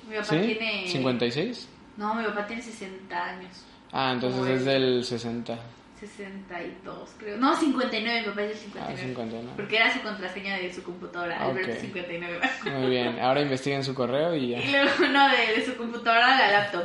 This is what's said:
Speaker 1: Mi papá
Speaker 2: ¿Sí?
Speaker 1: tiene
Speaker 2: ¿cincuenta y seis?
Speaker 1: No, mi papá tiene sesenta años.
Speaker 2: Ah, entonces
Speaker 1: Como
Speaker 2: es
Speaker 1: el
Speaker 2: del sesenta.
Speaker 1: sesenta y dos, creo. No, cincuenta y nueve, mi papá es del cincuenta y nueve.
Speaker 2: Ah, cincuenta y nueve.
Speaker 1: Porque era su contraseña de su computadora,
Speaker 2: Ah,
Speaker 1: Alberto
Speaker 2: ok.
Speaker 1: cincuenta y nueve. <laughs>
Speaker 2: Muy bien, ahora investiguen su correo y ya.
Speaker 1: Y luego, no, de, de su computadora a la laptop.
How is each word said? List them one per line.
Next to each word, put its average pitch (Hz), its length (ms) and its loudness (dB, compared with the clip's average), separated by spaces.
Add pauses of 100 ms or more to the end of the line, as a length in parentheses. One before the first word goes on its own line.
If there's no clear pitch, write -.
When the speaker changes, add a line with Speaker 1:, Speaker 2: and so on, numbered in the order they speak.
Speaker 1:
Mi 214 60 -10
papá 208 140 -4
Speaker 2:
¿Sí? 156 100 4
Speaker 1:
tiene 214 480 -2
Speaker 2:
¿cincuenta 127 380 0
y 120 60 2
seis? 190 360 -4 (300)
Speaker 1:
No, 214 180 -2
mi 226 80 -4
papá 202 240 -2
tiene 226 140 -8
sesenta 190 640 -8
años. 185 380 -12 (280)
Speaker 2:
Ah, 135 220 2
entonces 127 260 0
Speaker 1:
Como 127 120 2
Speaker 2:
es 131 100 4
Speaker 1:
el 127 40 0
Speaker 2:
del 131 380 4
sesenta. 117 560 -4 (400)
Speaker 1:
sesenta 196 640 -12
y 185 200 -10
dos, - 260 -12 (100)
creo. 208 180 -8
No, 277 180 6
cincuenta 247 420 2
y 208 60 -2
nueve, 233 180 0
mi 214 60 -4
papá 202 160 -4
es 208 60 0
del 214 80 -6
cincuenta - 320 -10
y - 40 -6
nueve. 127 80 -8
Speaker 2:
Ah, 127 60 -6
cincuenta 117 280 -6
y 117 40 -8
nueve. 123 180 -10
Speaker 1:
Porque 202 180 -4
era 233 180 4
su 254 80 -2
contraseña 196 560 -6
de 180 160 -6
su 185 80 -10
computadora, 175 580 -8
Speaker 2:
Ah, 139 60 -2
Speaker 1:
Alberto 123 280 -2
Speaker 2:
ok. 113 40 -6
Speaker 1:
cincuenta 170 360 -8
y 170 60 -6
nueve. 175 200 -6 (260)
<laughs> 135 140 -2
Speaker 2:
Muy 127 100 2
bien, 120 300 2
ahora 131 220 4
investiguen 139 420 0
su 131 100 -4
correo 135 420 2
y 127 140 0
ya. 120 140 -2
Speaker 1:
Y 277 80 0
luego, 277 180 6 (220)
no, 277 180 8
de, 233 300 4
de 254 60 -2
su 254 100 -4
computadora 233 600 4
a 247 40 4
la 202 120 6 (100)
laptop. 175 240 -2